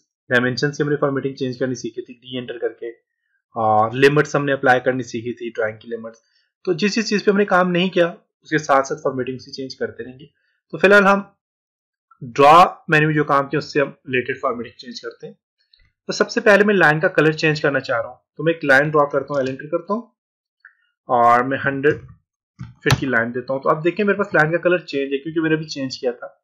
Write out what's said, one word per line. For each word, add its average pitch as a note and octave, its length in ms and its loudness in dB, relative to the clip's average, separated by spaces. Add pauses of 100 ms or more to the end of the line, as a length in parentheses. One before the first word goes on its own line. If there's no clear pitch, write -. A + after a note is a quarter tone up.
(300)
डायमेंशंस B2+ 480 0
की D#3 60 0
हमने D3 120 -2
formatting C3+ 400 -4
change B2+ 220 -8
करनी C3 180 -4
सीखी B2 260 -12
थी B2+ 120 -16
डी B2+ 240 -16
एंटर B2 200 -12
करके, A#2 340 -8 (640)
और A2 380 2
limits C#3+ 420 2
हमने C#3+ 160 -2
apply C3+ 280 2
करनी B2+ 240 -2
सीखी A#2 300 -8
थी, A#2 160 -12
ड्राइंग A2+ 280 -6
की A2+ 120 -20
लिमिट्स। A2+ 320 -14 (440)
तो F#3 80 -2
जिस G3 220 -2
जिस A3 140 -4
चीज़ G3+ 160 -2
पे G#3+ 60 2
हमने G3+ 140 2
काम F3+ 260 2
नहीं F3 180 0
किया F3 180 2 (360)
उसके D#3 160 -2
साथ C3+ 240 2
साथ D3 200 -10
फॉर्मेटिंग C3 360 -4
से C3+ 120 -20
चेंज C3+ 220 -12
करते A#2 300 -10
रहेंगे। B2+ 220 -20 (480)
तो D#3+ 40 -10
फिलहाल G3 260 6
हम G3 260 2 (920)
draw C#3+ 420 8 (260)
menu D#3 200 4
में D#3 60 0
जो D3+ 80 2
काम C#3 240 0
किया D3 120 -2
उससे - 200 -4
हम C#3+ 160 -2 (120)
related B2+ 340 -4
फॉर्मेटिंग A#2+ 340 -6
change B2 240 -18
करते - 280 -16
हैं। - 80 -20 (760)
तो G3 40 -4
सबसे G#3+ 280 -2
पहले G3+ 220 4
मैं G#3 120 2
line D#3 240 4
का F3+ 100 2
कलर D#3 260 2
change D#3 240 0
करना C#3 200 0
चाह B2 200 -4
रहा - 100 -4
हूँ, - 100 -20 (180)
तो D3 60 -10
मैं E3 100 2
एक E3 100 -16
line C#3 260 4
draw D3+ 160 2
करता C#3+ 280 -4
हूँ, C#3 80 -2
एल C3 80 -2
enter C3+ 180 -10
करता E3 260 -6
हूँ A#3 180 -8 (1000)
और A#2+ 340 4
मैं C3+ 140 -4
हंड्रेड C#3 480 -2 (800)
फीट - 160 2
की D3 60 -6
line A#2+ 260 -2
देता B2 220 -8
हूँ। C3+ 80 -6
तो D3+ 80 -2
आप D#3 140 0
देखें F3 200 -2
मेरे G3+ 140 0
पास G3 180 -4
line D#3 160 2
का E3+ 80 0
color F3 220 2
चेंज C#3 300 -6
है C#3 60 -2
क्योंकि D#3+ 220 -8
मैंने D#3+ 160 0
अभी D#3+ 100 -4
change C3+ 320 -8
किया B2 160 -4
था। - 300 -20